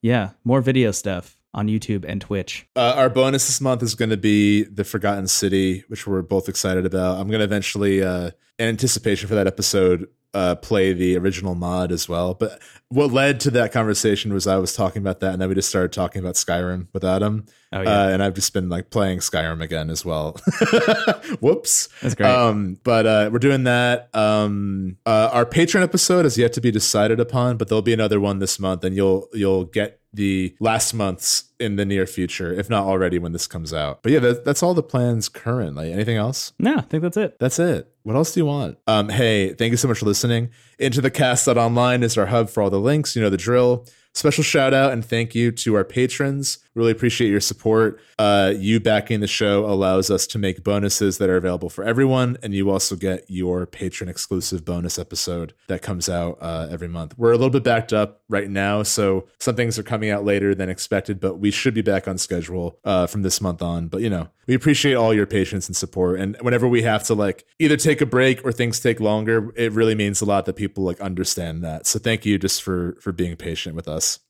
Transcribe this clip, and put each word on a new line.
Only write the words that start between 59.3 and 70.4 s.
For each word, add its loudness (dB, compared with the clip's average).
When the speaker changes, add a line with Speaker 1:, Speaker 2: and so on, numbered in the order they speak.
Speaker 2:
some -2
things -2
are -8
coming -4
out -2
later 2
than -2
expected, -4
but -4
we 2
should 0
be 0
back 0
on -6
schedule, -6
uh, 2
from -4
this -2
month -4
on. -4
But, -6
you -2
know, -4
we 0
appreciate 2
all 4
your 4
patience -2
and -6
support, -2
and -4
whenever 2
we 4
have 0
to, 0
like, -2
either 4
take 2
a 4
break 2
or 0
things -2
take 0
longer, 0
it 0
really 2
means 0
a -2
lot 2